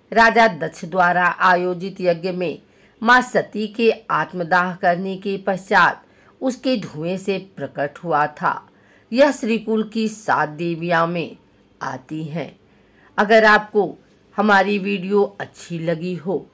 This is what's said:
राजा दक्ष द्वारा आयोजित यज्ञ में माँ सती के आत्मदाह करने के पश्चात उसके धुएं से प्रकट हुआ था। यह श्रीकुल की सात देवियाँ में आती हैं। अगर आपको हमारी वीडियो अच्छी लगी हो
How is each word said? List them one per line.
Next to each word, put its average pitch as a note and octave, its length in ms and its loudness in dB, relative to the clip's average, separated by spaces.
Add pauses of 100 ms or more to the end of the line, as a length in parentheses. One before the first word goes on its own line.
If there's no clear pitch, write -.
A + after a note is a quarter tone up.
(120)
राजा A3+ 340 6 (120)
दक्ष D#3+ 260 -8
द्वारा F3 420 2 (140)
आयोजित F3+ 600 0
यज्ञ F3 320 0
में F3 260 -6 (440)
माँ B3 200 6
सती G#3+ 460 -4
के A3+ 220 2 (200)
आत्मदाह F3 640 0
करने F#3 420 -2
के F#3+ 220 -6
पश्चात F#3+ 640 0 (380)
उसके C4 380 -2
धुएं E3 400 -6
से F#3+ 200 -4 (180)
प्रकट C#3+ 420 -8
हुआ D3+ 340 0
था। - 280 -4 (520)
यह C4+ 200 4
श्रीकुल A3 600 -2
की A3 160 -2
सात D3+ 420 -2
देवियाँ E3 560 -2
में E3+ 300 -6 (440)
आती C3+ 440 -10
हैं। D3+ 260 -8 (680)
अगर G#3+ 260 6
आपको G#3 500 2 (420)
हमारी G3+ 440 2
वीडियो G3 420 0 (180)
अच्छी - 380 -12
लगी E3+ 380 -4
हो D#3 380 -6